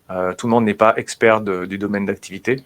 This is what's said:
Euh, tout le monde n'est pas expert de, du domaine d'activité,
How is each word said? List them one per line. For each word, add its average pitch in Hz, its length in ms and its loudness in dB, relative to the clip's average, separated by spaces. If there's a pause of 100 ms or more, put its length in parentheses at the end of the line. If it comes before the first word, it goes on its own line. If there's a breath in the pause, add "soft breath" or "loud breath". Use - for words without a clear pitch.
(100)
Euh, 92 240 -4
tout - 120 -8
le 117 40 0
monde 117 140 4
n'est 104 100 2
pas 110 220 4
expert 110 440 2
de, 92 260 -4
du 95 120 -6
domaine 101 280 -2
d'activité, 101 600 -6